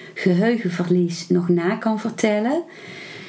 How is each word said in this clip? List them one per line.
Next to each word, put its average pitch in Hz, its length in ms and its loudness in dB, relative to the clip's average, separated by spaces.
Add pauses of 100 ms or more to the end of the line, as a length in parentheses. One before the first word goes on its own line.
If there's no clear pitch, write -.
(140)
geheugenverlies 180 1120 2
nog 175 200 2
na 175 280 2
kan 220 240 -2
vertellen. 226 600 0 (680)